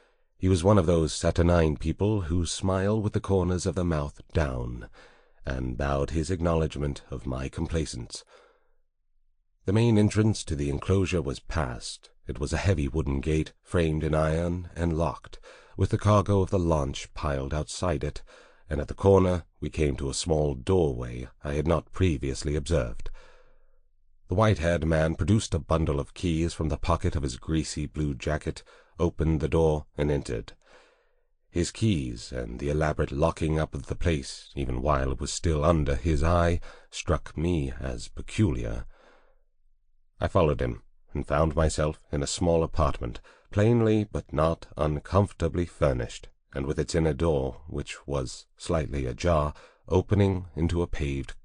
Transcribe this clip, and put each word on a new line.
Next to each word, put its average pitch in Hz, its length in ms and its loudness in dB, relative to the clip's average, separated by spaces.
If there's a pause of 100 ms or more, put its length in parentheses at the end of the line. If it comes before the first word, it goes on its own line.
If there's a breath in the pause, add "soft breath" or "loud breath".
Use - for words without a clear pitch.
(380 soft breath)
He 92 120 2
was 92 140 4
one 104 140 8
of 87 80 6
those 80 280 4
saturnine 85 640 4
people 95 440 -2
who 87 240 0
smile 95 560 0
with 104 120 -2
the 101 60 -2
corners 90 460 0
of 87 100 -2
the 90 100 0
mouth 76 360 -2 (120)
down, 60 560 -2 (560 soft breath)
and 64 320 -4
bowed 69 340 0
his 80 200 -2
acknowledgment 80 800 -2
of 65 160 -10
my 65 240 -6
complaisance. 76 760 -6 (1400 soft breath)
The 95 80 0
main 113 240 4
entrance 104 480 4
to 78 100 -4
the 71 140 -2
enclosure 90 520 0
was 67 180 -4
passed. - 720 -6 (160)
It 64 140 -8
was 71 140 -2
a 80 40 2
heavy 76 300 2
wooden 69 340 -2
gate, 78 400 0
framed 80 420 0
in 78 120 0
iron 85 600 0
and 82 220 0
locked, - 420 -4 (380 loud breath)
with 92 140 2
the 113 60 2
cargo 101 440 4
of 90 80 0
the 101 100 0
launch 78 540 0
piled 71 400 -4
outside 76 500 -2
it, 73 200 -6 (460 loud breath)
and 73 100 -2
at 73 80 -4
the - 60 -8
corner 92 520 6 (140)
we 78 100 -4
came 71 280 0
to 67 120 -4
a 65 40 -4
small 76 400 0
doorway 62 720 0 (160)
I 73 120 -4
had 73 120 -2
not 80 240 0
previously 73 640 -2
observed. 67 540 -2 (1200 soft breath)
The 92 80 -2
white-haired 87 500 4
man 80 300 2
produced - 400 2
a 80 40 0
bundle 76 400 0
of 69 140 -8
keys 82 400 -2
from 80 160 -2
the 73 80 -2
pocket 85 380 0
of 67 80 -2
his 64 140 -4
greasy 78 500 -2
blue 73 260 -2
jacket, 78 480 -4 (380 soft breath)
opened 80 400 2
the 76 80 0
door, 78 400 2 (100)
and 73 140 0
entered. 64 420 -4 (960 soft breath)
His 85 220 -2
keys, 65 600 -2
and 62 280 -8
the 69 100 -4
elaborate 76 420 0
locking 78 460 0
up 76 160 -2
of 71 140 -10
the - 80 -6
place, - 600 -2
even 64 280 -2
while 67 280 2
it 62 80 -4
was 73 120 -6
still 78 340 0
under 78 300 4
his 78 260 0
eye, 85 380 2 (320 loud breath)
struck - 440 -4
me 76 440 0
as 64 300 -8
peculiar. 60 760 -2 (1400 soft breath)
I - 60 0
followed 80 340 2
him, 60 220 -4 (300)
and 71 120 -4
found 73 300 2
myself 78 560 0
in 73 100 -2
a 69 60 -2
small 85 340 2
apartment, 69 580 -2 (300 soft breath)
plainly 110 540 2
but - 280 -8
not 80 360 0 (100)
uncomfortably 85 880 0
furnished, 64 640 -2 (260)
and 69 120 -4
with 76 140 -2
its 76 160 -2
inner 80 180 2
door, 67 540 0
which - 400 -10
was 69 400 -6 (100)
slightly 71 480 -2
ajar, 76 480 0 (340 loud breath)
opening 95 680 2
into 85 260 0
a 85 60 -2
paved 69 580 -4